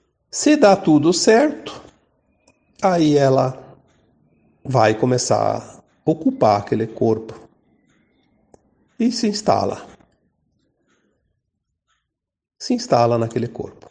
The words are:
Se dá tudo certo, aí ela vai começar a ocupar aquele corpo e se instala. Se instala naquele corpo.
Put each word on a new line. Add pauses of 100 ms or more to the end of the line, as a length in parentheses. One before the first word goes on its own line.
(300)
Se
dá
tudo
certo, (1000)
aí
ela (840)
vai
começar
a
ocupar
aquele
corpo (1600)
e
se
instala. (2750)
Se
instala
naquele
corpo.